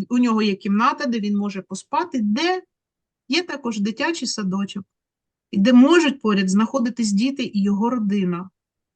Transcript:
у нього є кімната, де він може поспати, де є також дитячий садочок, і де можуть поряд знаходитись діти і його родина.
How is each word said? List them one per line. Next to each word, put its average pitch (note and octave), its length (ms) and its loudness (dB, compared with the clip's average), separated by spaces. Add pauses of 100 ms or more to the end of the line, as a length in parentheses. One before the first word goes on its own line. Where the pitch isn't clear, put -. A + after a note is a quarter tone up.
у B3 100 -2
нього A3 240 2
є G#3 120 0
кімната, B3 520 0
де A#3 140 -2
він G#3 160 -2
може G3 260 -6
поспати, C#4 600 -6
де E4 400 0 (680)
є D#4+ 140 0
також A#3+ 380 -8
дитячий C#4 480 -4
садочок, G3 560 -6 (680)
і - 80 -2
де B3 140 6
можуть C#4+ 480 6
поряд G3 280 2
знаходитись A3+ 640 0
діти C4 300 0
і G3+ 200 -2
його G3+ 280 0
родина. F#3+ 600 -2 (460)